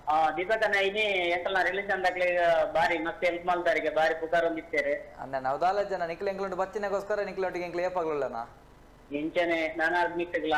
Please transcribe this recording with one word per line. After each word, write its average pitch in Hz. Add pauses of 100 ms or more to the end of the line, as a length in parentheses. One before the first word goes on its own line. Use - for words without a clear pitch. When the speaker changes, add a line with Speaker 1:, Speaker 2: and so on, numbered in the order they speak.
Speaker 1:
ಆ, 156
ದೀಪಕ್ 185
ಅಣ್ಣ 208
ಇನಿ 196 (280)
ಎಂಕಲ್ನ 180
ರಿಲೀಸ್ 196
ಅಂದಾಗ್ಲೇ 180 (340)
ಬಾರಿ 170
ಮಸ್ತ್ 165
help 175
ಮಾಡ್ತಾರಿಗೆ, 165
ಬಾರಿ 160
ಪುಕಾರ 165
ಒಂದು 160
ಇತ್ತೇರೆ. 143
Speaker 2:
ಅಣ್ಣ, 139
ನಾವು 135
ದಾಲ 190
ಜನ 180
ನಿಕ್ಲೆ 170
ಎಂಕ್ಲೊಂಡು 190
ಬಚ್ಚಿನಗೋಸ್ಕರ 196
ನಿಕ್ಲೊಟ್ಟಿಗೆ 185
ಎಂಕ್ಲೆ 175
ಏಪಾಗ್ಲಲ್ಲಣ್ಣ. 156 (800)
Speaker 1:
ಇಂಚನೆ 165
ನಾನಾದ್ 170
ಮಿಕ್ಕಗ್ಲ 165